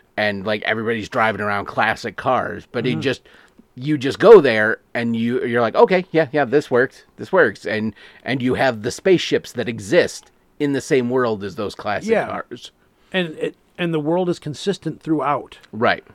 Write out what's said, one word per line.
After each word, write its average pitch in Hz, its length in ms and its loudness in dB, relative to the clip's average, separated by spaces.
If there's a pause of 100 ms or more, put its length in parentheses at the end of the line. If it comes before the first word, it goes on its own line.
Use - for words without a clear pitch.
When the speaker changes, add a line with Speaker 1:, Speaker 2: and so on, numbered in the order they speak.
(160)
Speaker 1:
and, 101 280 -2
like, 107 180 -4
everybody's 110 460 -4
driving 110 320 0
around 101 260 -2
classic 107 500 -2
cars, 98 560 -4
but 120 120 -4
Speaker 2:
Mm-hmm. 123 140 -2
Speaker 1:
it 110 40 -6
just, 127 200 -4 (540)
you 143 200 -2
just 127 220 -4
go 175 220 10
there 110 400 2 (120)
and 117 220 -2
you, 117 300 -2
you're 120 180 0
like, 110 140 0
"Okay, 185 340 4
yeah, 156 220 2
yeah, 147 120 2
this 131 240 0
works, 127 360 0 (120)
this - 140 -14
works." 135 340 2
And, 107 300 -4 (300)
and 120 180 -4
you 127 120 0
have 113 280 0
the 117 80 -4
spaceships 160 640 0
that 110 160 -8
exist 117 640 -2 (280)
in 143 120 0
the 135 80 -2
same 127 280 0
world 120 360 -2
as 95 100 -10
those 98 220 -6
classic 104 340 -6
Speaker 2:
Yeah. 196 160 0
Speaker 1:
cars. - 460 -12 (400)
Speaker 2:
And 185 160 -2 (100)
it, 160 160 -6 (240)
and 170 160 -2
the 156 60 -2
world 170 280 0
is 170 120 -4
consistent 160 600 -8
throughout. 147 560 -2 (140)
Speaker 1:
Right. 107 340 0 (100)